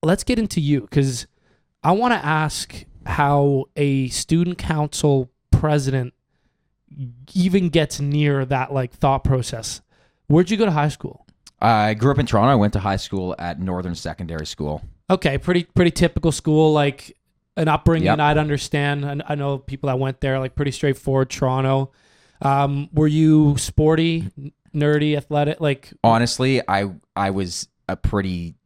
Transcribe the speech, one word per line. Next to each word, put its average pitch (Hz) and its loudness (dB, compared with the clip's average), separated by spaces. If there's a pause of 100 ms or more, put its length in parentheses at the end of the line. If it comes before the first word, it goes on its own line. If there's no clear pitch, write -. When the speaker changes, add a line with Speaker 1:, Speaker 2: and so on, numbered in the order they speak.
Speaker 1:
let's 165 0
get 247 0
into 202 -2
you, 143 0
'cause 135 0 (560)
I 160 2
wanna 226 0
ask 156 -4 (200)
how 143 2 (100)
a 135 0
student 170 0
council 147 0 (200)
president 135 0 (1200)
even 180 2
gets 151 0
near 143 0
that, 131 -4
like, 131 -4
thought 135 0
process. 127 -4 (460)
Where'd 170 4
you 220 0
go 214 2
to 196 0
high 151 2
school? - -14 (340)
Speaker 2:
I 107 4
grew 117 2
up 131 2
in 135 2
Toronto. 117 4
I 139 6
went 104 4
to 104 0
high 98 -2
school 92 -6
at 85 -8
Northern 90 -6
Secondary 80 -10
School. 76 -8 (280)
Speaker 1:
Okay, 175 0
pretty, 175 -2
pretty 175 2
typical 160 0
school, 156 2
like, 143 -2 (420)
an 160 0
upbringing 160 2
Speaker 2:
Yep. 113 2
Speaker 1:
I'd 151 2
understand. 143 -2
I, 143 -8
I - -4
know 139 -4
people 135 -8
that 131 -2
went 135 -4
there, 135 -2
like, 131 -6
pretty 143 -2
straightforward 135 0
Toronto. 135 0 (500)
Um, 139 0
were 156 2
you 151 4
sporty, 160 0
n-, 143 -16 (200)
nerdy, 151 2
athletic? 147 -2
Like 143 -4 (120)
Speaker 2:
Honestly, 120 2
I, 98 0 (260)
I 98 -2
was 92 -6 (220)
a 92 -4
pretty 90 -4 (100)